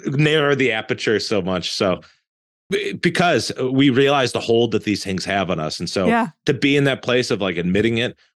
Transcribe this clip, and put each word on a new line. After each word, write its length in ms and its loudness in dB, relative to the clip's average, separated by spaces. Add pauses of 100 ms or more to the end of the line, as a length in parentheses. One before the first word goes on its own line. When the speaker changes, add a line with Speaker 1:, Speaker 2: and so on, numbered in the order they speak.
Speaker 1:
narrowed 500 2
the 140 2
aperture 460 -2
so 220 -2
much. 320 -2
So 280 0 (680)
be-, 220 -4
because 580 0 (220)
we 180 4
realize 420 2
the 80 -2
hold 320 2
that 120 -2
these 180 -2
things 220 -4
have 260 -2
on 80 -2
us. 220 -6
And 80 -8
so 180 0
Speaker 2:
Yeah. 220 2 (180)
Speaker 1:
to 80 0
be 220 2
in 80 2
that 180 0
place 280 0
of, 100 -2
like, 160 -2
admitting 420 0
it, 180 -4 (220)